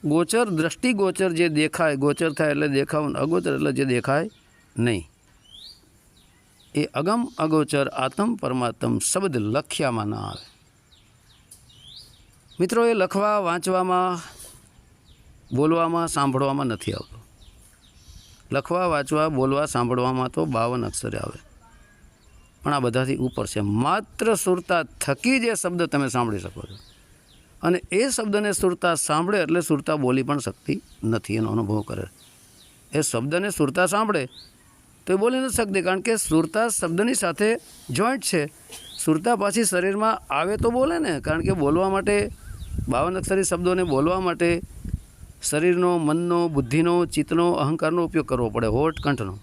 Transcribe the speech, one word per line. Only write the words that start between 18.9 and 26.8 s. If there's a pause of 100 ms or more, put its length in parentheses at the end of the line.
બોલવા,
સાંભળવામાં
તો
બાવન
અક્ષરે
આવે, (1200)
પણ
આ
બધાથી
ઉપર
છે.
માત્ર
સુરતા
થકી
જે
શબ્દ
તમે
સાંભળી
શકો
છો, (840)